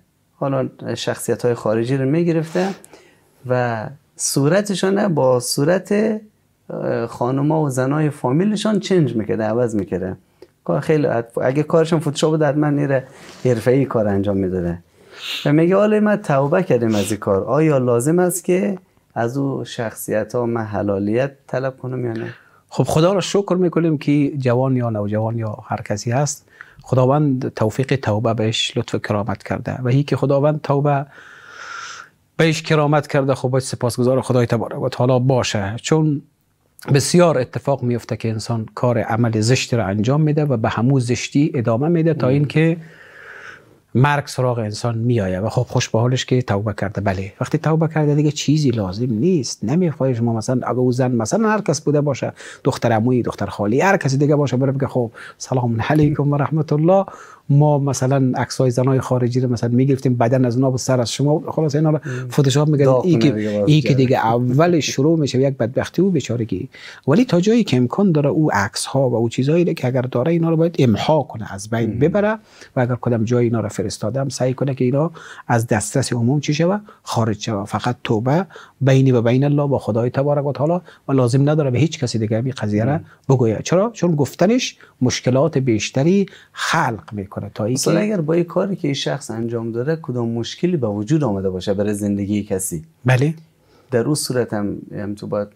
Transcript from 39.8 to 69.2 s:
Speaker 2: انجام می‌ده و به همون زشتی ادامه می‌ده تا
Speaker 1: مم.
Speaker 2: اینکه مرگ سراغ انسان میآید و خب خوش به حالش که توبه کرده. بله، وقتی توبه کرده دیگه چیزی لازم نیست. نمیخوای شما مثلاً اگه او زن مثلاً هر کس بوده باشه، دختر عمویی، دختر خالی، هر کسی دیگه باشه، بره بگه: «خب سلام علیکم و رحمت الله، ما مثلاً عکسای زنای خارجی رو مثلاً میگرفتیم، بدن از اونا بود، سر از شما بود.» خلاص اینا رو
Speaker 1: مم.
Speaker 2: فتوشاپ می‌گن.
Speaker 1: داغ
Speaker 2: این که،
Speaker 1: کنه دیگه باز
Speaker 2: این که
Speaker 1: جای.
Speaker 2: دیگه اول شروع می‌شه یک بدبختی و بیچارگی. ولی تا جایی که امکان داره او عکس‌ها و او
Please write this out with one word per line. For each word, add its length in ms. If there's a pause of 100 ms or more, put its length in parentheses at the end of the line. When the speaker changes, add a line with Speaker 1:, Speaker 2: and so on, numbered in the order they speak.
Speaker 2:
انجام 360
می‌ده 240
و 120
به 120
همون 320
زشتی 540
ادامه 340
می‌ده 260
تا 120
Speaker 1:
مم. 60
Speaker 2:
اینکه 440 (1160)
مرگ 320
سراغ 320
انسان 400
میآید 460
و 40
خب 140
خوش 260
به 120
حالش 240
که 180
توبه 360
کرده. 220
بله، 400
وقتی 180
توبه 300
کرده 260
دیگه 160
چیزی 400
لازم 400
نیست. 540
نمیخوای 500
شما 180
مثلاً 340
اگه 120
او 140
زن 200
مثلاً 380
هر 100
کس 200
بوده 200
باشه، 320 (320)
دختر 280
عمویی، 300
دختر 240
خالی، 340
هر 160
کسی 200
دیگه 200
باشه، 200
بره 160
بگه: 140
«خب 240 (280)
سلام 500
علیکم 440
و 40
رحمت 360
الله، 320 (440)
ما 300
مثلاً 560
عکسای 360
زنای 300
خارجی 400
رو 120
مثلاً 180
میگرفتیم، 440
بدن 300
از 120
اونا 140
بود، 100
سر 200
از 120
شما 220
بود.» 160
خلاص 240
اینا 160
رو 160
Speaker 1:
مم. 220
Speaker 2:
فتوشاپ 400
می‌گن. 160
Speaker 1:
داغ 200
Speaker 2:
این 140
که، 120
Speaker 1:
کنه 80
دیگه 200
باز 100
Speaker 2:
این 120
که 80
Speaker 1:
جای. 80
Speaker 2:
دیگه 300
اول 540
شروع 380
می‌شه 200
یک 180
بدبختی 460
و 80
بیچارگی. 580 (400)
ولی 160
تا 160
جایی 240
که 120
امکان 360
داره 180
او 220
عکس‌ها 580
و 40
او 140